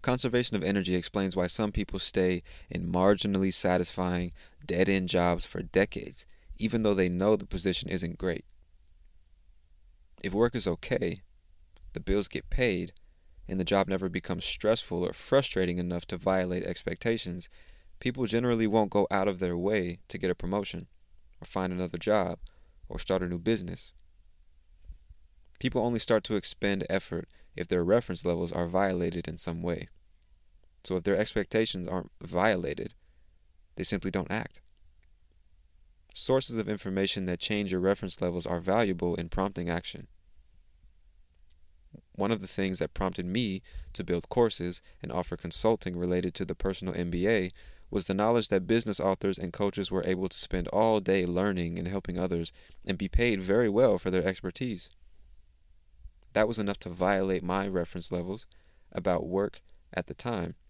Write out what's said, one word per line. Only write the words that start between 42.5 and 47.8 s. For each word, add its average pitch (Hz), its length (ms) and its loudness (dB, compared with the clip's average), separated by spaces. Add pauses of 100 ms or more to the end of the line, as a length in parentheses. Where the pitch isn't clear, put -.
that 80 140 -4
prompted 92 320 -2
me 98 360 -2 (320)
to - 100 -6
build 87 260 -2
courses 98 520 0 (200)
and - 100 -10
offer 85 240 -2
consulting 90 600 0
related 90 380 0
to 92 100 -4
the 82 100 -6
personal 92 380 -4
M 87 160 -4
B 87 180 0
A 98 240 2 (380)